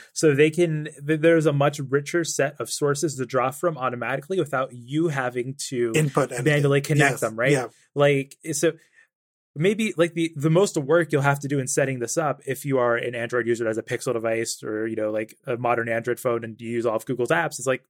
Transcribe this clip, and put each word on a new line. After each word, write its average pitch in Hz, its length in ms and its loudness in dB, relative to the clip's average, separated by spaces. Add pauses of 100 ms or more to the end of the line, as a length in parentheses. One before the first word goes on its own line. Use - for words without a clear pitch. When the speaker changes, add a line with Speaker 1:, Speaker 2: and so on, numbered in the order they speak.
(140)
Speaker 1:
So 151 200 4
they 151 140 6
can, 156 400 0 (180)
th-, 156 140 2
there's 165 240 6
a 151 80 4
much 143 260 2
richer 143 460 0
set 143 340 -2
of 117 120 -8
sources 143 460 -2
to 131 100 -4
draw 127 240 0
from 165 260 -4
automatically 127 640 -4
without 135 340 -2
you 131 360 -2
having 127 480 -4 (120)
to 120 260 -2
Speaker 2:
Input 147 380 2
anything. 135 120 -4 (100)
Speaker 1:
manually 143 260 4
connect 143 300 2
Speaker 2:
Yes. 120 100 -4
Speaker 1:
them, 110 180 -2
right? 131 140 4
Speaker 2:
Yeah. 123 140 2 (280)
Speaker 1:
Like, 139 420 2 (160)
so 160 200 2 (880)
maybe, 214 380 0
like, 165 160 2
the, 165 240 -2
the 147 140 2
most 185 260 4
work 160 360 2
you'll 139 100 2
have 143 180 2
to 143 80 -6
do 143 100 -2
in 127 80 -2
setting 135 320 0
this 117 200 -4
up 147 260 -2
if 135 220 -8
you 135 120 0
are 120 160 2
an 120 200 -4
Android 117 320 -2
user 117 180 0
that 110 60 0
has 110 80 -4
a 113 40 -2
Pixel 123 300 -4
device 113 500 -4
or, 110 240 -4
you 110 100 -6
know, 107 140 -2
like, 107 240 -6 (120)
a 123 100 -4
modern 117 320 0
Android 117 320 -2
phone 117 240 -2
and 113 160 -12
you 117 80 -12
use 117 160 -2
all 113 120 2
of - 100 -6
Google's 120 240 -2
apps, 165 280 -2
is, 123 80 -10
like, 131 240 0